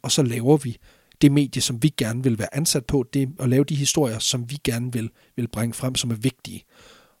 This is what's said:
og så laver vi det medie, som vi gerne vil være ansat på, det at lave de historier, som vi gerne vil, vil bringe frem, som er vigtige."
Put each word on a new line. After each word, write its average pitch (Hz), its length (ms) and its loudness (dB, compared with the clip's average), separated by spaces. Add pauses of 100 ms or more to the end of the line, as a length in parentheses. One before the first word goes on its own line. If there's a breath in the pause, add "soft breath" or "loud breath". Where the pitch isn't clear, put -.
og 135 100 -4
så 151 120 2
laver 123 340 2
vi 131 200 -4 (440 soft breath)
det 143 100 8
medie, 139 300 0
som 117 220 -4
vi 156 140 6
gerne 117 260 -4
vil 117 160 2
være 104 160 -4
ansat 147 300 -2
på, 135 280 0
det 135 160 0 (100)
at 131 100 0
lave 131 140 6
de 147 120 -2
historier, 131 440 0
som 120 300 -2
vi 143 140 -8
gerne 120 300 -2
vil, 113 160 -4 (260 soft breath)
vil 120 120 -2
bringe 113 260 -4
frem, 127 220 -4
som 120 160 -2
er 113 40 -2
vigtige." 107 480 -6 (560 soft breath)